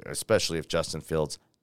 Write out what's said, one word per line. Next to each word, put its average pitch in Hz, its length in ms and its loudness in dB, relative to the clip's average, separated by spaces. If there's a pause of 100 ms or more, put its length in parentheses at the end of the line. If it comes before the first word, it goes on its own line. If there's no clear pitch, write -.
especially 82 500 2
if 78 100 -4
Justin 82 340 0
Fields 78 360 -2 (260)